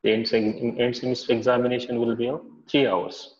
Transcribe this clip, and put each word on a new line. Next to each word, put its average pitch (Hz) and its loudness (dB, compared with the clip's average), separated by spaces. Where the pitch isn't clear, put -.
The 107 2
end 113 2
sem-, 113 0
end 123 0
semester 127 -2
examination 123 0
will 117 0
be 117 -2
of 147 -4
three 139 4
hours. - -4